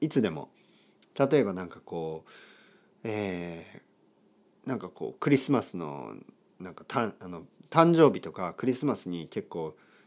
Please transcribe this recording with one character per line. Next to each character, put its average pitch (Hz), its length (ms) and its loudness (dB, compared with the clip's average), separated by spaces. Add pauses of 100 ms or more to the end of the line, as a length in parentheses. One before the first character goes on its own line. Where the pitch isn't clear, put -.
い 156 80 0
つ 135 140 2
で 95 80 2
も。 76 200 -10 (640)
例 139 220 4
え 120 60 4
ば 98 100 -4
な 92 80 -6
ん 87 60 -10
か - 160 -20
こ 80 420 -8
う、 - 40 -20 (760)
え 90 600 -6 (1040)
ー、 - 20 -10
な 131 60 -2
ん 110 60 -4
か 90 80 -10
こ - 260 -8
う、 - 60 -20
ク 147 100 2
リ 143 60 8
ス 139 160 4
マ 117 100 4
ス - 140 -8
の、 71 380 -10 (440)
な 92 140 -12
ん - 20 -16
か、 - 100 -20
た-、 113 360 -2
あ 92 80 -16
の、 82 160 -12 (260)
誕 165 240 8
生 156 160 10
日 92 120 -4
と 82 100 -8
か 90 220 -6
ク - 100 -8
リ 127 80 2
ス 135 140 -2
マ 117 100 0
ス 92 140 -10
に 82 160 -6
結 - 240 -8
構 80 260 -8 (300)